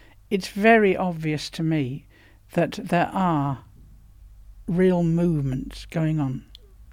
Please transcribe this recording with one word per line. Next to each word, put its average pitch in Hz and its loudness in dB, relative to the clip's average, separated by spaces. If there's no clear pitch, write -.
it's 190 -2
very 208 4
obvious 160 -4
to - -8
me 147 -2
that 165 0
there 175 0
are 151 0
real 180 2
movements 165 0
going 156 -2
on 135 -4